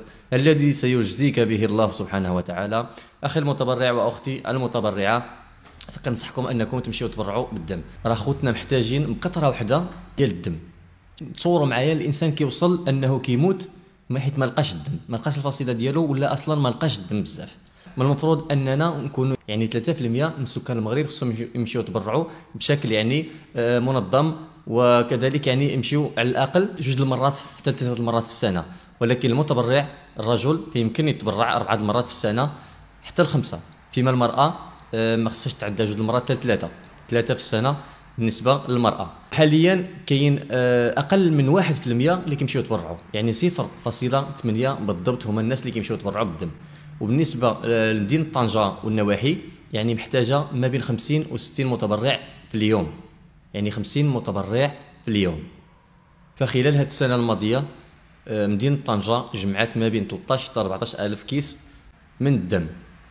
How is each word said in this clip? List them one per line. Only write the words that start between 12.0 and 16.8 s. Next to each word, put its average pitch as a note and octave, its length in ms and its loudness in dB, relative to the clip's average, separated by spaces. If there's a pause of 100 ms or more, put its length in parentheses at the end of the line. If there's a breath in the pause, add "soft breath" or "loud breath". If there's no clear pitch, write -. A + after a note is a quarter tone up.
كيوصل E3+ 580 0
أنه C3+ 300 2
كيموت D#3+ 480 2 (420 loud breath)
ما B2+ 100 -2
حيت C#3 200 -2
ما C3 60 2
لقاش C3 280 0
الدم، E2 240 -6 (120)
ما A#2 80 -4
لقاش C#3+ 200 -4
الفصيلة C3+ 360 -2
ديالو C#3 380 0
ولا C#3 220 0
أصلًا D3+ 220 -2
ما C#3 140 2
لقاش A#2+ 280 0